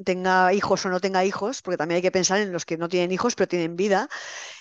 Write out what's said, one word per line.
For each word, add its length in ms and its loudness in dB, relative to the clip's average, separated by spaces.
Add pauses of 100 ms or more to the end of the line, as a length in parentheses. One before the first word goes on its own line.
tenga 500 4
hijos 320 0
o 40 0
no 100 0
tenga 260 2
hijos, 360 -4
porque 160 -4
también 200 0
hay 40 2
que 100 2
pensar 280 2
en 120 -2
los 140 -6
que 120 -4
no 120 -4
tienen 220 0
hijos, 240 0
pero 120 2
tienen 280 -2
vida 340 0 (520)